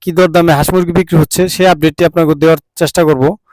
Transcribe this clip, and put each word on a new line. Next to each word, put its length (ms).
কি 160
দরদামে 400
হাঁস 160
মুরগি 260
বিক্রি 220
হচ্ছে, 200
সেই 200
আপডেটটি 360
আপনাকে 320
দেওয়ার 180
চেষ্টা 280
করব। 160